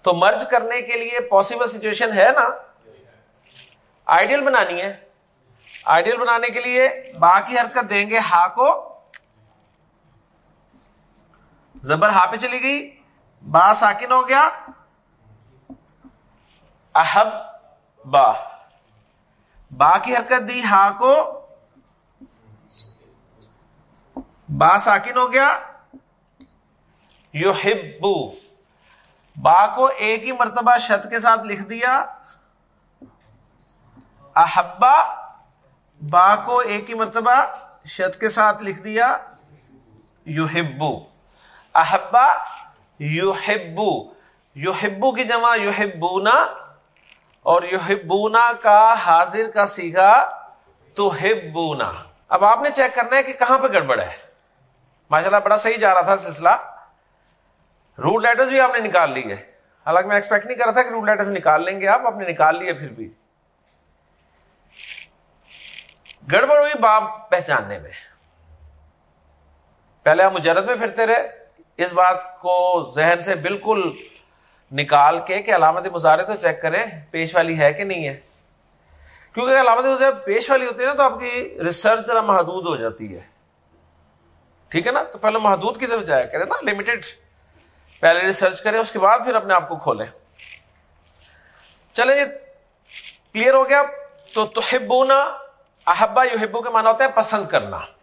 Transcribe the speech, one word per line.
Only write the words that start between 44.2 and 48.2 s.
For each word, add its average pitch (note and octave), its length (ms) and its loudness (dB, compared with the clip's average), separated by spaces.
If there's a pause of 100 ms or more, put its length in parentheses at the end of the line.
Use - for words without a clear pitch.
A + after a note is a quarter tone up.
یحبو G3 560 -2
کی B3+ 120 -4
جمع A#3 320 2
یحبونا، G3+ 920 0 (960)
اور F3 200 2
یحبونا G3 880 0 (100)